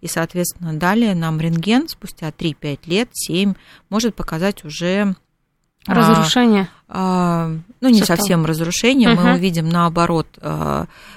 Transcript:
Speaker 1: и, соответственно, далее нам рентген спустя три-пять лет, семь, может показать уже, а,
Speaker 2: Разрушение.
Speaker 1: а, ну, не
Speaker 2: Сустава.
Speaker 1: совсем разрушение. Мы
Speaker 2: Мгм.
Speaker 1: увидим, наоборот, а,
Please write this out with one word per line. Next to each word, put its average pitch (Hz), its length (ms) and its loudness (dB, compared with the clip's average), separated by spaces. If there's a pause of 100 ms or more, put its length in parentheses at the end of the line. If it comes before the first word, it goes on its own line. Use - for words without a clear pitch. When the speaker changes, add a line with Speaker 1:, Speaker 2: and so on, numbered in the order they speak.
Speaker 1:
и, 170 80 -12
соответственно, 165 640 -6
далее 196 420 0
нам 160 240 -2
рентген 170 500 0
спустя - 440 -14
три-пять 147 540 -8
лет, 190 260 -2
семь, 185 420 -2 (360)
может 220 260 -2
показать 175 480 -6
уже, 185 500 -2 (720)
а, 190 80 -2
Speaker 2:
Разрушение. 175 720 4 (200)
Speaker 1:
а, 175 680 -2 (240)
ну, 254 80 0
не 233 120 6
Speaker 2:
Сустава. 185 160 2
Speaker 1:
совсем 180 300 2
разрушение. 202 640 2
Мы 180 120 4
Speaker 2:
Мгм. 240 120 4
Speaker 1:
увидим, 170 340 0
наоборот, 170 580 0 (140)
а, 156 460 -4 (300)